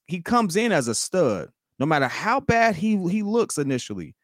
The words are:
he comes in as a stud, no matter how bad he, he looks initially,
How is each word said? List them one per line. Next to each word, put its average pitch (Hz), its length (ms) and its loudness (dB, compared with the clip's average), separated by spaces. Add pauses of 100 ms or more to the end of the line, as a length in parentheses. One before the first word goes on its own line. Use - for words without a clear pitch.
he 175 140 -6
comes 214 340 0
in 226 160 2
as 139 160 2
a 113 80 0
stud, 113 540 0 (280)
no 131 80 -2
matter 147 220 2
how 226 320 -2
bad 233 360 2
he, 214 220 0 (120)
he 214 120 -2
looks 208 360 0
initially, 120 680 -4